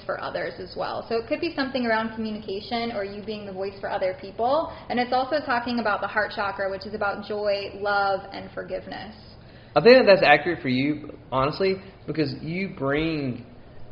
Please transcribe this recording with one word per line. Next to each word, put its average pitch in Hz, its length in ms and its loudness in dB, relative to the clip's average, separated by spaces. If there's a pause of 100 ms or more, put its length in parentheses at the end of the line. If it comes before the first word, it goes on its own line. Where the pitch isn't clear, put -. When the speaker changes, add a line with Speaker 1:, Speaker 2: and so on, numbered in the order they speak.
Speaker 1:
for - 140 -4
others 165 380 -4
as 185 180 -12
well. - 320 -4
So 226 100 -2
it 226 100 -4
could 302 120 -2
be 330 160 -4
something 262 300 -2
around 220 300 0
communication 220 800 -6
or 196 120 -4
you 202 180 -10
being 208 220 -10
the 196 80 -10
voice 196 260 -6
for 202 100 -8
other 190 300 -2
people. 247 540 0 (160)
And 220 100 0
it's 247 140 0
also 262 220 0 (100)
talking 240 340 -2
about 208 220 0
the 196 60 -2
heart 202 280 -2
chakra, 196 360 -2
which 196 160 -8
is 208 80 -8
about 202 320 -2
joy, 202 480 -2
love, 202 460 2 (120)
and 190 220 -12
forgiveness. 185 600 -10 (600)
Speaker 2:
I 151 60 6
think 233 180 12
that 226 80 6
that's 190 180 10
accurate 151 380 6
for 135 60 0
you, 143 460 0 (160)
honestly, 156 440 2 (320)
because 143 340 0
you 170 340 -4
bring, 139 680 -2 (460)